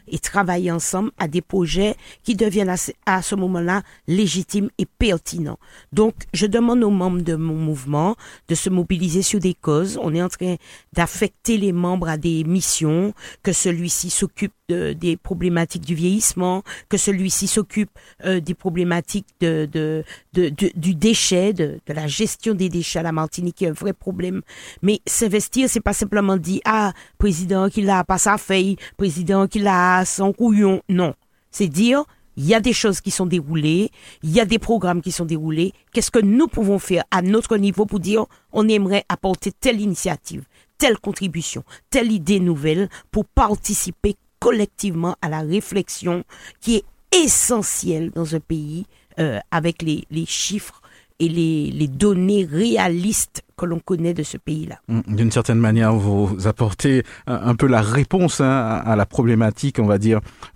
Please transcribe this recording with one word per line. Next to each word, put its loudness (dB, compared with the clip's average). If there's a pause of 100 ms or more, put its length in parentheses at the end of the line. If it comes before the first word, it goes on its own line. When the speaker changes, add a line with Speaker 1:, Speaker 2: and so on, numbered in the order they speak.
Speaker 1:
et -6
travailler -2
ensemble -2
à -2
des -2
projets 0 (260)
qui 0
deviennent 2
à -2
ce, -8 (120)
à 2
ce -4
moment-là -2 (240)
légitimes 0
et -2
pertinents. -2 (320)
Donc, 2 (200)
je 0
demande 2
aux 4
membres 0
de -2
mon -2
mouvement -2 (320)
de 0
se -4
mobiliser 0
sur 0
des 0
causes. -2
On -2
est 0
en -2
train -4 (380)
d'affecter -2
les 0
membres -2
à -2
des -2
missions, 0 (280)
que 0
celui-ci -2
s'occupe -4 (160)
de, -2
des -2
problématiques -2
du -4
vieillissement, 0 (240)
que -2
celui-ci -2
s'occupe, -2 (340)
euh, 0
des -4
problématiques -2 (140)
de, 0
de, -4 (260)
de, 2
de, -2
du 0
déchet, 2
de, -4
de -8
la -4
gestion -2
des 0
déchets -4
à -2
la -2
Martinique -4
est 0
un -2
vrai -4
problème. -6 (400)
Mais 2
s'investir, 0
c'est 0
pas -2
simplement 0
dire, « -4
Ah, 0 (240)
président 0
qui -2
l'a 2
pas 0
sa 2
feuille, 0 (200)
président 0
qui -4
l'a 4
son 0
couillon. » 4
Non. 2 (380)
C'est 0
dire, 2 (320)
il -6
y 4
a 6
des 2
choses 0
qui -4
sont -2
déroulées, 0 (320)
il -2
y 4
a 4
des 2
programmes 0
qui -6
sont -4
déroulés. -2 (180)
Qu'est-ce -2
que 4
nous 6
pouvons 2
faire 0
à 2
notre 2
niveau 2
pour -4
dire, 0 (260)
on 2
aimerait 2
apporter -4
telle -2
initiative, -4 (340)
telle 4
contribution, -6 (260)
telle 2
idée 2
nouvelle 0 (220)
pour -2
participer -2 (240)
collectivement 0
à -4
la -4
réflexion -4 (360)
qui 0
est -2 (380)
essentielle 0
dans -4
un -2
pays, -8 (340)
euh, 0 (120)
avec -2
les, -4
les -4
chiffres -6 (380)
et 2
les, 0
les 0
données 2
réalistes -2 (120)
que -4
l'on -4
connaît -2
de -4
ce -10
pays-là. -8
Speaker 2:
Mm, -2
d'une 2
certaine 2
manière, 4
vous 0
apportez 2 (240)
un, -2
un 0
peu 2
la 6
réponse, 2
hein, 4
à, 0
à 0
la 4
problématique, 2
on 4
va 4
dire, 4 (360)